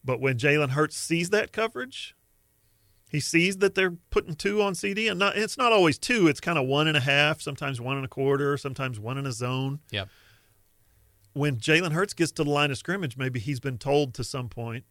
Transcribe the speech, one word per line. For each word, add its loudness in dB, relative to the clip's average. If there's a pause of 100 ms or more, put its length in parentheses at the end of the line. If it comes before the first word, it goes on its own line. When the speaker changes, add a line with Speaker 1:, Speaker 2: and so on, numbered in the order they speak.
Speaker 1:
But -2
when 0
Jalen 2
Hurts 0
sees -2
that 0
coverage, -6 (920)
he -4
sees 2
that 2
they're 2 (180)
putting 0
two 0
on 2
C -4
D, -2
and -2
not, 2
it's -2
not 4
always 6
two. 4
It's 4
kinda 0
one 2
and 2
a 4
half, 2
sometimes -6
one -4
and -6
a -10
quarter, 2
sometimes -6
one -6
in -6
a -4
zone. -4 (140)
Speaker 2:
Yep. -6 (1200)
Speaker 1:
When -2
Jalen 2
Hurts 0
gets 0
to -2
the 0
line 2
of -6
scrimmage, -6
maybe -4
he's -4
been -6
told 0
to -8
some -8
point -10